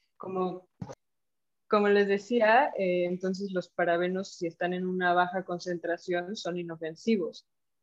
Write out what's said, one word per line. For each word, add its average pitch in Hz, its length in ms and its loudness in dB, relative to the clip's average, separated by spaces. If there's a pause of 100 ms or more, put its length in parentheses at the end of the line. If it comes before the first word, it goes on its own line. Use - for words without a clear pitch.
(180)
como, 185 500 -6 (960)
como 208 220 4
les 202 200 6
decía, 226 680 4
eh, 180 300 2
entonces 190 460 -4
los 180 160 -4
parabenos, 180 640 0
si 175 120 -6
están 175 280 -4
en 185 120 -4
una 185 280 2
baja 180 300 0
concentración, 175 920 -6
son 175 220 -6
inofensivos. 165 880 -4 (360)